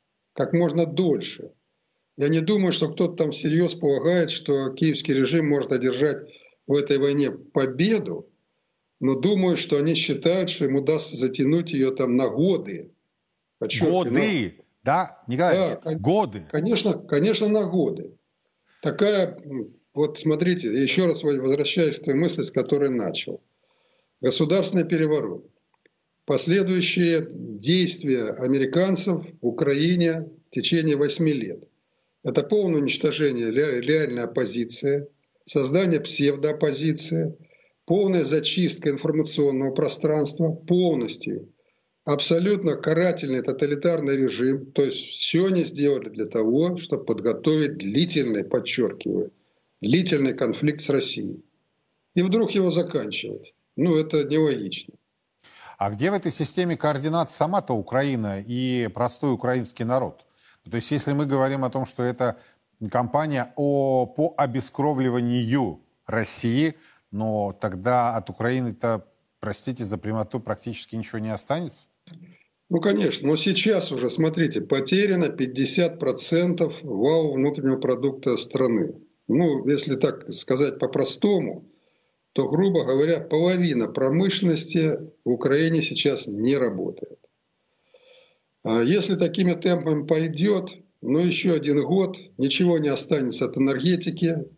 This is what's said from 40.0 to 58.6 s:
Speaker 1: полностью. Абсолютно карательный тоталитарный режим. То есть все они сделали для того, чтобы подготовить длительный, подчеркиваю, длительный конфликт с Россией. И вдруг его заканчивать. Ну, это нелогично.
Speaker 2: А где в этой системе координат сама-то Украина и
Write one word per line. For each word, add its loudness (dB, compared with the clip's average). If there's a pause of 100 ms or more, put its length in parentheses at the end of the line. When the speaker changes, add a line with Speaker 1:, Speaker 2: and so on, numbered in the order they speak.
Speaker 1:
полностью. 0 (560)
Абсолютно 2
карательный 0
тоталитарный 0
режим. 0
То 2
есть -4
все 0
они 2
сделали 0
для -6
того, 2
чтобы -6
подготовить 0
длительный, 0
подчеркиваю, -2 (520)
длительный 2
конфликт -2
с -4
Россией. -2 (720)
И 4
вдруг 2
его 2
заканчивать. -4 (220)
Ну, 2
это 0
нелогично. -2 (840)
Speaker 2:
А -2
где -2
в 0
этой -2
системе -2
координат 0
сама-то 0
Украина -2
и -2